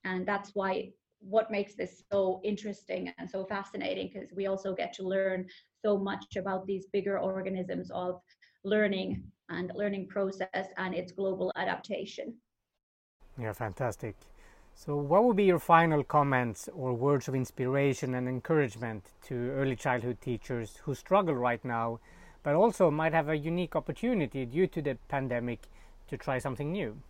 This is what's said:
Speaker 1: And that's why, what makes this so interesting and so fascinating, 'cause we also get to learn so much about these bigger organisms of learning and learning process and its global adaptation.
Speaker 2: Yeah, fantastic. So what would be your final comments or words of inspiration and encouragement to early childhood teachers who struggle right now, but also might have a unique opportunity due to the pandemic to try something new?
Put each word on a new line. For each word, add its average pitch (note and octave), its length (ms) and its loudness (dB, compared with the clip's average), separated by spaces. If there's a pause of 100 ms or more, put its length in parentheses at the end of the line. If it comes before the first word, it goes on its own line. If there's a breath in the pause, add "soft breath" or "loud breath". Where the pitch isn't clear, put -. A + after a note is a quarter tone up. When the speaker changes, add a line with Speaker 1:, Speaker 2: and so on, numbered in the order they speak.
Speaker 1:
And F#3 200 -2
that's G3+ 280 -2
why, F#3+ 380 -2 (280)
what G#3+ 320 0
makes G3+ 240 -4
this - 360 -8
so F#3+ 320 2
interesting F#3+ 760 -6
and F3 120 -10
so F#3+ 160 -6
fascinating, F#3+ 680 -6
'cause F#3+ 220 -14
we G3 140 -4
also F#3+ 260 -2
get - 200 -4
to F#3+ 100 -10
learn F#3+ 440 0 (340 loud breath)
so G#3 160 4
much G3 400 -4
about F#3+ 280 -2
these F#3+ 220 -4
bigger G3 320 0
organisms F#3 720 -4
of F3+ 300 -4 (420 soft breath)
learning G3 600 0 (260)
and F3+ 260 -6
learning G3+ 320 -2
process F#3+ 600 -2 (100)
and F#3 180 -2
its F3+ 160 -6
global F#3 460 -2
adaptation. F#3+ 800 -6 (1000)
Speaker 2:
Yeah, A2+ 160 -4
fantastic. A2 600 -6 (580 soft breath)
So - 220 -6
what D3 300 6
would A#3+ 100 4
be G3+ 80 4
your F3+ 160 8
final E3 440 8
comments C3 680 2
or B2+ 240 -2
words C3 340 2
of C3 80 -2
inspiration C3 800 0
and B2 120 -2
encouragement A#2+ 760 0 (200)
to B2 280 -4
early C3+ 240 0
childhood B2 460 -2
teachers A#2 560 -6
who C#3 180 -6
struggle F3+ 400 2
right A#2+ 280 0
now, A#2 360 -2 (420 loud breath)
but D3 140 0
also F#3+ 340 6
might D#3 240 2
have D#3 160 4
a D#3 80 2
unique E3 380 -2
opportunity D3+ 680 0
due D3+ 220 2
to E3 140 -4
the C#3 160 -2 (100)
pandemic B2 600 -2 (400 soft breath)
to C3+ 100 -8
try C3 220 -2
something C#3+ 320 -4
new? D3+ 380 -6